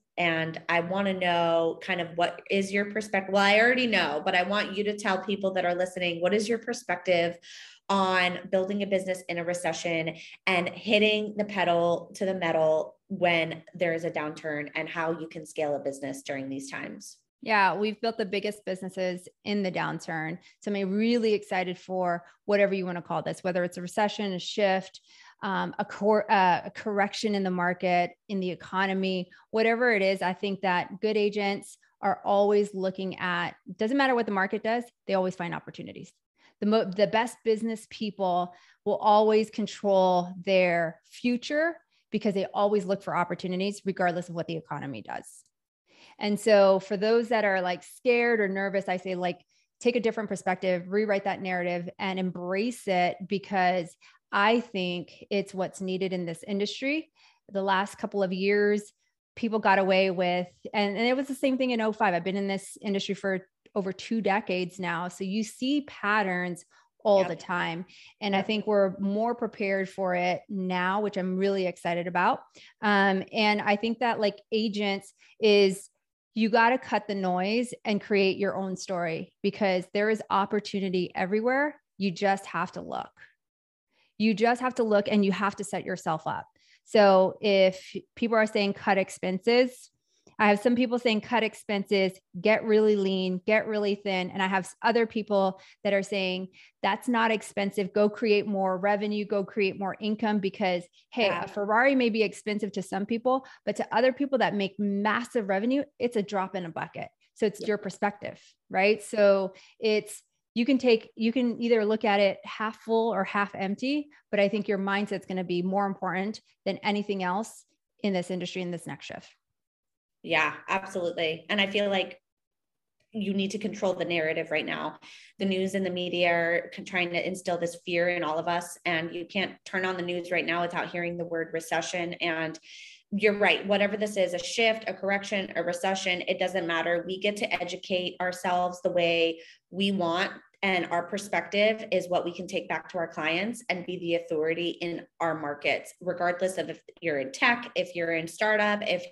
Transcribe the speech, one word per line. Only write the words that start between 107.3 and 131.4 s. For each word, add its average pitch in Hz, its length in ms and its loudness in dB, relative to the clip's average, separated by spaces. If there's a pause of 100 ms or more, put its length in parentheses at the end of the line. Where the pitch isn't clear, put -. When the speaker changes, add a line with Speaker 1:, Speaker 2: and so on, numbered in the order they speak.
Speaker 2:
So 220 120 0
it's 208 140 -4
Speaker 1:
Yeah. - 80 -4
Speaker 2:
your 208 100 0
perspective, - 640 -6 (280)
right? 208 340 2
So 196 520 4 (260)
it's, 214 420 -2 (320)
you 233 120 0
can 277 100 6
take, 233 400 2
you 226 160 2
can 240 300 0
either 233 220 4
look 214 200 0
at 202 160 4
it 190 240 2
half 220 360 -6
full 226 340 2
or 190 100 0
half 202 300 -2
empty, 262 540 -4 (220)
but 208 80 0
I 202 100 4
think 208 200 -2
your 202 100 0
mindset's 196 460 -2
gonna 185 200 -4
be 175 180 -2
more 190 240 0
important 190 560 -4 (240)
than 196 120 -2
anything 202 440 -2
else 190 420 -4 (380)
in 208 100 0
this 180 180 -2
industry, 180 300 -6
in 180 100 -6
this 170 160 -10
next 143 200 -12
shift. - 280 -16 (880)
Speaker 1:
Yeah, 156 320 2 (140)
absolutely. 170 800 -2
And 214 120 2
I 196 80 4
feel 202 200 0
like 190 320 -2 (920)
you 202 200 -4
need 196 200 -2
to 214 60 -6
control 190 360 -2
the 175 100 -4
narrative 160 460 -2
right 151 160 -2
now. 156 320 -6 (400)
The 196 80 -2
news 190 280 0
and 190 120 -2
the 180 40 -4
media 180 400 0
are 170 440 0
con-, 180 100 -14
trying 175 260 -2
to 170 160 -2
instill 185 320 -4
this 170 260 -4
fear 175 260 0
in 175 120 -2
all 156 160 -2
of 165 80 -4
us, 175 380 -4
and 165 300 -2
you 175 100 -8
can't 185 400 -4
turn 185 200 -4
on 185 120 -2
the 175 60 -4
news 175 280 -6
right 160 160 0
now 170 160 0
without 175 280 -2
hearing 175 260 -4
the 170 80 -6
word 165 280 -4